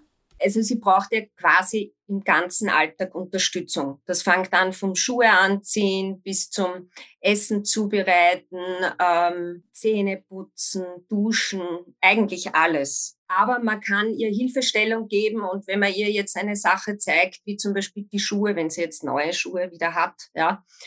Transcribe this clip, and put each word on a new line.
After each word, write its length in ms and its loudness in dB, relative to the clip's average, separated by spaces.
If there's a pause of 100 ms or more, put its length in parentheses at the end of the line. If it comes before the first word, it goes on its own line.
(400)
Also 220 2
sie 140 0
braucht 360 2
ja 100 0 (160)
quasi 560 2 (120)
im 160 -4
ganzen 460 2
Alltag 460 0
Unterstützung. 880 -4
Das 160 -2
fängt 320 2
an 200 2
vom 220 -4
Schuhe 340 2
anziehen 920 2
bis 280 -2
zum 400 -4 (300)
Essen 460 2
zubereiten, 920 2 (400)
ähm, 720 0
Zähne 560 0
putzen, 580 -4 (240)
duschen, 520 -2 (400)
eigentlich 520 0
alles. 640 0 (100)
Aber 320 0
man 220 -2
kann 320 -2
ihr 160 -2
Hilfestellung 760 0
geben 340 0
und 240 -6
wenn 140 -2
man 140 2
ihr 180 -2
jetzt 260 -2
eine 180 -4
Sache 420 0
zeigt, 480 0
wie 120 -6
zum 160 -2
Beispiel 300 -4
die 160 -6
Schuhe, 360 0
wenn 140 -2
sie 120 -4
jetzt 220 -4
neue 300 -2
Schuhe 380 -6
wieder 240 -4
hat, 400 -2
ja, 280 0 (240)